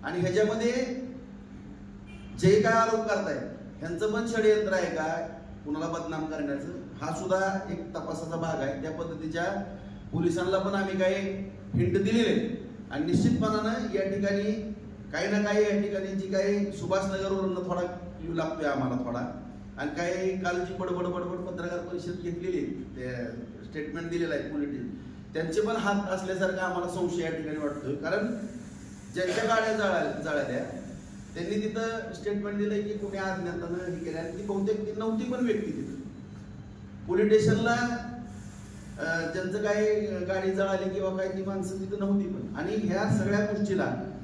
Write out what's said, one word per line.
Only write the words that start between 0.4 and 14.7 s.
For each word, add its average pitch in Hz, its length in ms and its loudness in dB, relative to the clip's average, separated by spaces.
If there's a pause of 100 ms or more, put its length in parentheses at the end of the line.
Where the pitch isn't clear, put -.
जे 214 220 10
काय 226 120 6
आरोप 226 280 6
करतायत, 196 500 -2 (280)
ह्यांचं 175 340 -2
पण 233 140 0
षडयंत्र 214 460 6
आहे 170 240 2
का 156 300 0 (380)
कुणाला 156 220 -2
बदनाम 160 400 -4
करण्याचं, 143 560 -4 (180)
हा 160 120 -4
सुद्धा 190 460 2 (120)
एक 170 260 -6
तपासाचा 160 400 -6
भाग 160 240 -2
आहे. 135 220 -2
त्या 160 80 -4
पद्धतीच्या 165 880 -4 (360)
पोलिसांना 175 460 4
पण 196 160 2
आम्ही 190 260 2
काही 196 280 4 (460)
हिंट 196 300 4
दिलेले 226 240 6
आहेत. - 280 2 (340)
आणि 285 140 0
निश्चितपणानं 214 920 4
या 196 200 2
ठिकाणी 202 380 2 (600)